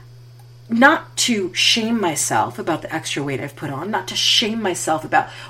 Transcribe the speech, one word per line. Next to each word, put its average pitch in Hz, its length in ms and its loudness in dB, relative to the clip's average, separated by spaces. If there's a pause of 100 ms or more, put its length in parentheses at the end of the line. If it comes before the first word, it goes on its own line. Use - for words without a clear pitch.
(680)
not 254 480 4
to 196 360 0
shame 226 460 2
myself 139 600 0
about 165 240 -2
the - 100 -8
extra 156 300 -4
weight 139 160 -4
I've - 160 -8
put 143 160 -8
on, 143 180 -6
not - 200 -4
to 208 60 -8
shame 220 460 2
myself 170 420 0
about, - 260 0 (200)